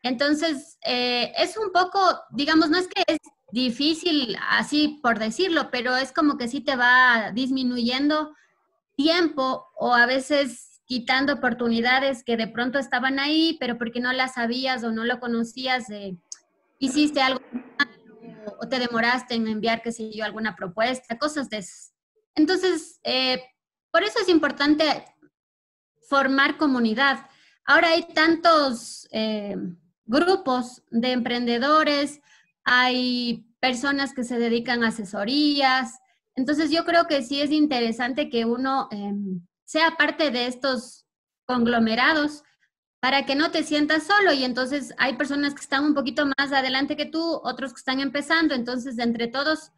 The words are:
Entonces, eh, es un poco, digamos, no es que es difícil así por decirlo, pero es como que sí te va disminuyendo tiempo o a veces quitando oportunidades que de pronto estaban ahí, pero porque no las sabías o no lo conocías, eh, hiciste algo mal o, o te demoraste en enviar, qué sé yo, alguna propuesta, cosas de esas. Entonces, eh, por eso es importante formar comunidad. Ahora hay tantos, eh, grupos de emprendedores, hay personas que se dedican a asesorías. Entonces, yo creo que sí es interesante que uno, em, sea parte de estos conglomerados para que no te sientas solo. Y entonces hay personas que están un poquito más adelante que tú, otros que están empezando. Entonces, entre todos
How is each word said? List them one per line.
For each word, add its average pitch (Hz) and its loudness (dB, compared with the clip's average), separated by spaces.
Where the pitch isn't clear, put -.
Entonces, 285 -2
eh, 247 -2
es 349 -2
un 415 -4
poco, 370 0
digamos, 311 2
no 330 2
es 370 -2
que 359 -2
es 320 0
difícil 277 0
así 294 0
por 233 2
decirlo, 294 -2
pero 247 -2
es 262 -4
como 294 2
que 247 -6
sí 247 -6
te 269 -2
va 247 4
disminuyendo 262 -2
tiempo 302 0
o 240 0
a 240 6
veces 262 -2
quitando 262 0
oportunidades 247 0
que 233 -2
de 226 -2
pronto 240 -4
estaban 262 -2
ahí, 311 2
pero 240 -4
porque 240 -4
no 254 -2
las 254 -2
sabías 247 -2
o 233 -2
no 226 -4
lo 240 -2
conocías, 240 -4
eh, 202 -10
hiciste 285 2
algo 262 0
mal - -10
o, 208 -12
o 233 -16
te 262 0
demoraste 240 -2
en 226 -2
enviar, 220 -2
qué 233 -6
sé 220 -10
yo, 214 -8
alguna 208 -6
propuesta, 233 -4
cosas 294 -4
de 214 -6
esas. - -18
Entonces, 349 0
eh, 254 0
por 339 4
eso 415 -2
es 370 0
importante 302 2
formar 277 2
comunidad. 254 2
Ahora 330 6
hay 339 2
tantos, 320 2
eh, 214 -4
grupos 269 0
de 240 0
emprendedores, 262 0
hay 247 0
personas 277 -2
que 254 -6
se 240 -4
dedican 233 0
a 226 2
asesorías. 262 0
Entonces, 285 0
yo 330 2
creo 339 4
que 285 0
sí 277 -4
es 294 0
interesante 262 0
que 233 0
uno, 254 0
em, 202 -6
sea 320 2
parte 302 2
de 240 -2
estos 247 -6
conglomerados 247 2
para 269 2
que 269 -2
no 311 2
te 320 0
sientas 302 0
solo. 403 4
Y 269 2
entonces 254 -4
hay 254 2
personas 285 -2
que - -16
están 285 0
un 302 4
poquito 285 0
más 277 0
adelante 269 0
que 294 -4
tú, 330 -2
otros 247 -6
que - -18
están 262 -2
empezando. 285 0
Entonces, 247 -4
entre 233 0
todos 285 -2